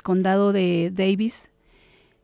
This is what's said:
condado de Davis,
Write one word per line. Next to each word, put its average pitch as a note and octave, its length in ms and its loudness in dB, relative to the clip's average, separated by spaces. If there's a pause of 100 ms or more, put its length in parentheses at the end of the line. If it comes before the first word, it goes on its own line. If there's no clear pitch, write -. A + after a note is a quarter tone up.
condado F#3+ 480 2
de F3+ 420 0
Davis, G3 580 -2 (720)